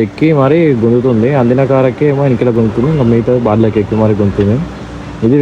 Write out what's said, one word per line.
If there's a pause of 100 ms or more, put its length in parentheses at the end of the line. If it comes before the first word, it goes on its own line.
ఎక్కి (140)
మరి (240)
గుంజుతుంది. (120)
అందిన (100)
కారకే
ఏమో
వెనకాల
గుంజుతుంది,
ఇంకా
మిగతా (180)
బాడీలోకి
ఎక్కి
మరి
గుంజుతుంది. (680)
ఇది